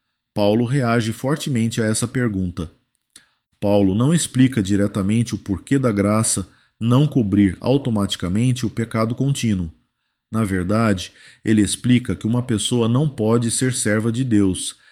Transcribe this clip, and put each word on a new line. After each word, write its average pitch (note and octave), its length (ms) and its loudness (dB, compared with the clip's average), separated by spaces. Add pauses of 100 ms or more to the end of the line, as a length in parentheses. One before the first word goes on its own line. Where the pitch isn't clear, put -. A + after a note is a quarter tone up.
(340)
Paulo G#2 300 2
reage A#2 480 0
fortemente B2 680 -2
a A2 40 0
essa G#2+ 240 -2
pergunta. F#2+ 640 -4 (880)
Paulo G2+ 340 2
não B2+ 180 2
explica B2+ 500 2
diretamente G2+ 720 0
o G2+ 40 -4
porquê G2+ 400 -4
da B2+ 140 0
graça G2+ 560 0 (320)
não B2 260 4
cobrir G2+ 540 2
automaticamente A#2 1080 -2
o G2+ 40 -6
pecado A2+ 440 -4
contínuo. A2+ 560 -2 (600)
Na A2 140 -2
verdade, F#2+ 680 -2 (320)
ele G#2+ 180 4
explica A#2+ 520 0
que - 120 -6
uma A#2+ 160 0
pessoa A#2 460 -2
não C3+ 200 0
pode A#2 420 0
ser B2+ 220 -2
serva A2 380 -2
de B2 140 -2
Deus G2+ 520 0 (160)